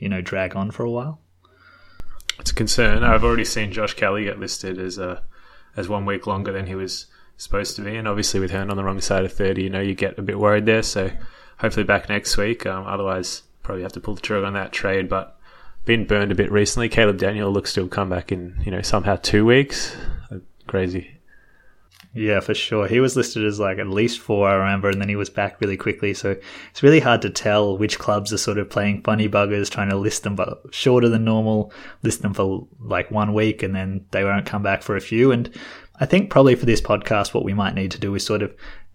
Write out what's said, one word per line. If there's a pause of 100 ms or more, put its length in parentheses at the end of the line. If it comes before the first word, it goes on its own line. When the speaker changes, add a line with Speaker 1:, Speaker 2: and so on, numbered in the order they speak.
Speaker 1:
you
know,
drag
on
for
a
while? (1160)
Speaker 2:
It's
a
concern.
I've
already
seen
Josh
Kelly
get
listed
as
a, (540)
as
one
week
longer
than
he
was (300)
supposed
to
be,
and
obviously
with
Hearn
on
the
wrong
side
of
thirty,
you
know,
you
get
a
bit
worried
there.
So (480)
hopefully
back
next
week.
Um,
otherwise, (200)
probably
have
to
pull
the
trigger
on
that
trade.
But (460)
been
burned
a
bit
recently.
Caleb
Daniel
looks
to
have
come
back
in,
you
know,
somehow
two
weeks. (720)
Crazy. (960)
Speaker 1:
Yeah,
for
sure.
He
was
listed
as,
like,
at
least
four,
I
remember,
and
then
he
was
back
really
quickly.
So (340)
it's
really
hard
to
tell
which
clubs
are
sort
of
playing
funny
buggers,
trying
to
list
them
bu-, (120)
shorter
than
normal, (300)
list
them
for, (140)
like,
one
week,
and
then
they
won't
come
back
for
a
few.
And (440)
I
think
probably
for
this
podcast,
what
we
might
need
to
do
is
sort
of (400)